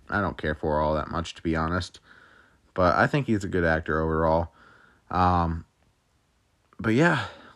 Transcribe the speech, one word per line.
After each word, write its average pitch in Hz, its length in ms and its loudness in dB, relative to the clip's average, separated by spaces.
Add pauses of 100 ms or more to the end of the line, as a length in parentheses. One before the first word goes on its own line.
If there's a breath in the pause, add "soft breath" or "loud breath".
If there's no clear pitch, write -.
(100)
I 101 120 -2
don't 92 160 -4
care 76 180 -4
for 76 260 -2
all 76 140 0
that - 160 -4
much, 82 240 -6
to - 60 -20
be 82 140 -2
honest. 82 440 -4 (760 soft breath)
But 90 220 4
I 123 120 4
think 143 200 0
he's 104 160 0
a 95 60 -8
good 87 160 0
actor 80 340 0
overall. 80 520 0 (600 soft breath)
Um, 85 540 0 (1120)
but 113 140 0
yeah, 143 320 2 (300 loud breath)